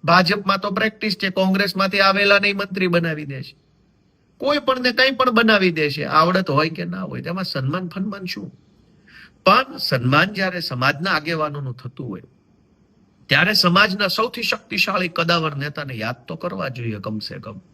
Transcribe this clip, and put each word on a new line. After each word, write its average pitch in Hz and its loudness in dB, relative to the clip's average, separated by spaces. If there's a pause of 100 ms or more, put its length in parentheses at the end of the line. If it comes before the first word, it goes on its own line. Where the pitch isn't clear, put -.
ભાજપમાં 190 4
તો 202 -4
પ્રેક્ટિસ 214 -2
છે, 196 -2
કોંગ્રેસમાંથી 190 0
આવેલા 202 6
નહીં 202 0
મંત્રી 196 -2
બનાવી 170 0
દે 135 -10
છે, - -18 (840)
કોઈ 285 2
પણ 262 0
ને 247 2
કંઈ 262 4
પણ 254 2
બનાવી 220 4
દે 156 0
છે, 143 -6
આવડત 170 4
હોય 151 2
કે 165 -6
ના 170 -8
હોય, 123 -10
તેમાં 180 -6
સન્માન 156 -4
ફન્માન 196 -8
શું? 180 -10 (920)
પણ 262 4
સન્માન 143 0
જ્યારે 185 -4
સમાજના 143 -2
આગેવાનોનું 151 -4
થતું 123 -14
હોય, 92 -10 (1040)
ત્યારે 160 0
સમાજના 196 2
સૌથી 226 -4
શક્તિશાળી 202 -2
કદાવર 170 0
નેતાને 143 -8
યાદ 113 -8
તો 165 -8
કરવા 190 -6
જોઈએ 117 -6
કમસે 107 -8
કમ. 107 -14 (160)